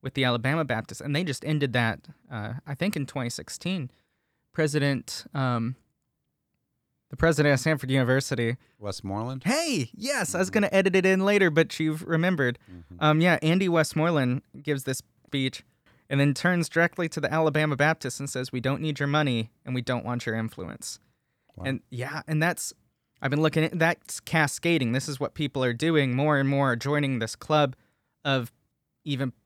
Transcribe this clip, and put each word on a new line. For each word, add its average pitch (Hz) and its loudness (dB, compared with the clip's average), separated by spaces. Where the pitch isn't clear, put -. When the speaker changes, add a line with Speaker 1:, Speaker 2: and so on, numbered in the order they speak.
Speaker 1:
with - -10
the 139 0
Alabama 127 0
Baptist, 117 -4
and 143 -4
they 180 -2
just 147 -6
ended 143 0
that, 117 0
uh, 110 -8
I 143 -8
think 202 -2
in 143 -2
twenty 120 -4
sixteen. 170 -8
President, 143 -2
um, 123 -2
the 139 -14
president 147 4
of 131 4
Samford 139 0
University. 127 2
Speaker 2:
Westmoreland? 104 -6
Speaker 1:
Hey, 240 0
yes, 240 -4
I - -2
was 185 0
Speaker 2:
Mm-hmm. 185 -10
Speaker 1:
gonna 208 2
edit 190 4
it 185 4
in 190 4
later, 196 4
but 156 2
you've 156 -2
remembered. 160 0
Speaker 2:
Mm-hmm. 87 -18
Speaker 1:
Um, 151 6
yeah, 175 4
Andy 180 4
Westmoreland 156 2
gives 143 -2
this 135 -4
speech 131 -4
and 139 0
then 143 4
turns 175 0
directly 170 0
to 160 -6
the 143 -2
Alabama 156 2
Baptists 147 0
and 139 -6
says, 131 -6
"We 127 -4
don't 131 -2
need 151 -4
your 143 0
money 135 0
and 127 -8
we 127 -2
don't 123 -2
want 120 -4
your 113 -4
influence." - -8
Speaker 2:
Wow. - -12
Speaker 1:
And 135 -4
yeah, 123 -8
and 156 0
that's, - -2
I've 131 0
been 147 2
looking 160 4
at, 170 -4
that's - -2
cascading. 156 0
This 131 -2
is 135 -8
what - -4
people 139 -4
are 120 2
doing. 143 2
More 147 2
and 139 2
more 139 2
are 117 0
joining 139 0
this 113 -4
club 147 2
of 131 -2
even 135 -4